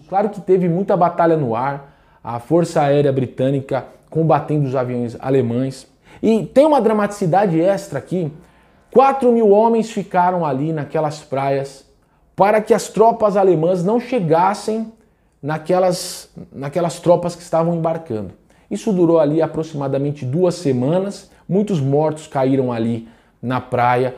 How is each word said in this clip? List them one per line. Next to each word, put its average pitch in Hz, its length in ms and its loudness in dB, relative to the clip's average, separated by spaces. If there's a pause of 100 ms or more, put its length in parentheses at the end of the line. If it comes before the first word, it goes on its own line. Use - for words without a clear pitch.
Claro 202 220 0
que 202 120 -14
teve 185 280 2
muita 190 260 0
batalha 170 420 2
no 120 180 -2
ar, 139 400 -6 (280)
a 117 160 -8
Força 165 420 0
Aérea 143 300 2
Britânica 131 720 -2 (220)
combatendo 151 600 0
os 127 80 -4
aviões 123 440 -4
alemães. 131 680 -2 (340)
E 208 240 2
tem 277 200 4
uma 294 160 4
dramaticidade 202 760 0
extra 190 380 -2
aqui. 156 340 -6 (600)
Quatro 269 400 4
mil 226 180 4
homens 220 400 4
ficaram 180 560 -2
ali 143 260 -2
naquelas 151 500 -4
praias 139 640 -4 (480)
para 208 260 2
que 220 120 2
as - 160 -2
tropas 214 480 2
alemãs 180 460 2
não 214 160 0
chegassem 208 920 -2 (500)
naquelas, 175 880 -2 (240)
naquelas 156 460 -4
tropas 175 340 2
que - 80 -18
estavam 165 320 0
embarcando. 165 600 -4 (360)
Isso 208 220 -4
durou 165 280 4
ali 156 220 2
aproximadamente 143 800 -4
duas 170 320 0
semanas, 156 760 -2 (180)
muitos 202 300 0
mortos 143 480 -2
caíram 135 440 0
ali 113 360 -4 (340)
na 123 180 -4
praia. 123 580 0